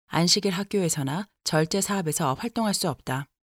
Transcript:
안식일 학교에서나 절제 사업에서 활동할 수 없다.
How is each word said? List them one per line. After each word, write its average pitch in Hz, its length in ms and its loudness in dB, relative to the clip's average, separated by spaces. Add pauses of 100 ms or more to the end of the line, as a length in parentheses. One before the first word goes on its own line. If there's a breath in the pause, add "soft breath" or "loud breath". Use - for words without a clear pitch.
안식일 175 460 2
학교에서나 170 760 0 (160)
절제 160 380 2
사업에서 165 520 0
활동할 226 400 -2
수 185 160 0
없다. 131 380 -4 (180)